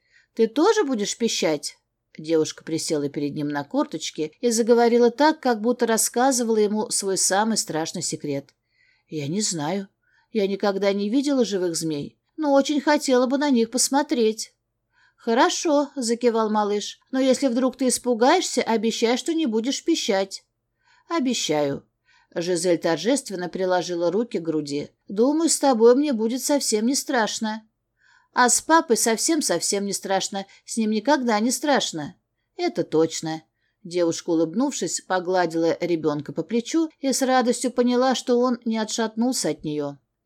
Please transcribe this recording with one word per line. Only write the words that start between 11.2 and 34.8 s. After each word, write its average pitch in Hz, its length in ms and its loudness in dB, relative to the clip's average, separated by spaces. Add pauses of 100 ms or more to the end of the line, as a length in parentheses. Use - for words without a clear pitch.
живых 180 320 -2
змей, 160 440 -6 (180)
но 294 160 0
очень 277 280 2
хотела 285 440 2
бы 262 120 0
на 294 120 0
них 226 220 2
посмотреть». 247 840 0 (600)
«Хорошо», 285 800 2
закивал 226 540 0
малыш, 208 500 -2 (120)
«но 262 80 -2
если 262 280 2
вдруг 247 300 0
ты 262 100 0
испугаешься, 247 720 2
обещай, 226 560 0
что 339 160 -4
не 320 120 0
будешь 226 380 -2
пищать». 196 600 -2 (680)
«Обещаю». 160 720 -2 (480)
Жизель 175 440 0
торжественно 175 720 -2
приложила 175 640 0
руки 214 280 -2
к 170 40 -6
груди. 151 460 -4 (180)
«Думаю, 285 420 2
с - 100 0
тобой 247 360 6
мне 285 180 2
будет 226 280 -2
совсем 226 440 0
не 269 100 0
страшно». 220 720 -4 (640)
«А 247 140 4
с 240 140 2
папой 320 340 4
совсем-совсем 208 880 0
не 202 60 -4
страшно. 190 540 -4 (200)
С - 120 -8
ним 220 140 0
никогда 233 500 2
не 247 100 2
страшно». 180 640 -2 (400)
«Это 349 280 -4
точно». 160 600 -2 (400)
Девушка, 170 460 -2
улыбнувшись, 170 720 -2